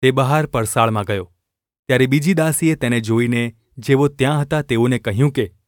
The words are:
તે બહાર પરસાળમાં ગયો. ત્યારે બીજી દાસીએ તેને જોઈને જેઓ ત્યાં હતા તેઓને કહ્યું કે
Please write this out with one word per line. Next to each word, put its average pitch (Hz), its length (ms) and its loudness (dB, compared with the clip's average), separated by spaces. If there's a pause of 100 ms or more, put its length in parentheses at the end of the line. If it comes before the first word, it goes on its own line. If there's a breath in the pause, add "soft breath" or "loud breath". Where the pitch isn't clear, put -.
તે 131 80 4
બહાર 135 360 0
પરસાળમાં 113 580 -2
ગયો. 95 280 -6 (540)
ત્યારે 127 200 2
બીજી 156 280 2
દાસીએ 160 400 0
તેને 120 260 -2
જોઈને 117 540 -2 (240)
જેઓ 139 300 2
ત્યાં 139 320 0
હતા 147 220 -2
તેઓને 120 360 0
કહ્યું 117 340 0
કે 110 220 -4 (140)